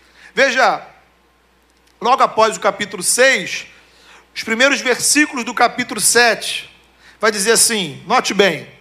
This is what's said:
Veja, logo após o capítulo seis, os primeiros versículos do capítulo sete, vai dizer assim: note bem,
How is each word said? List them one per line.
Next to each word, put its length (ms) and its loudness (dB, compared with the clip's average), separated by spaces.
Veja, 520 2
logo 220 2
após 340 2
o 40 -14
capítulo 420 -4
seis, 640 0
os 80 -12
primeiros 380 0
versículos 640 0
do 100 -8
capítulo 460 -2
sete, 680 0
vai 100 2
dizer 220 -2
assim: 520 0
note 300 0
bem, 320 2